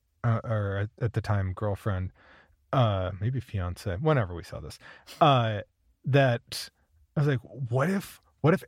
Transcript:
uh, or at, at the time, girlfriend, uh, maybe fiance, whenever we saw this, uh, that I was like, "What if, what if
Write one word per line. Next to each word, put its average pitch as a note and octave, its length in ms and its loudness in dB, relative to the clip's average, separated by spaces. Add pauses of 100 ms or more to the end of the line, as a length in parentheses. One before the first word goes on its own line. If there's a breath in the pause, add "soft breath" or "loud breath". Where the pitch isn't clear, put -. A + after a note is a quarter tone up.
(240)
uh, A2+ 200 2
or G#2 340 -2
at, G#2 260 -4
at G#2+ 80 -2
the - 80 0
time, G2 320 0
girlfriend, F#2+ 600 -2 (600 soft breath)
uh, G2+ 380 2 (100)
maybe B2 200 -2
fiance, F2+ 600 -6
whenever C3 340 0
we E2 100 -10
saw - 160 -12
this, - 180 -14 (420 loud breath)
uh, A#2+ 400 4 (460)
that C3 640 0 (440)
I D#3 60 0
was C#3+ 80 2
like, C3+ 140 0
"What C3 480 -2
if, - 320 -6 (200)
what D#3+ 120 6
if F#3+ 140 -2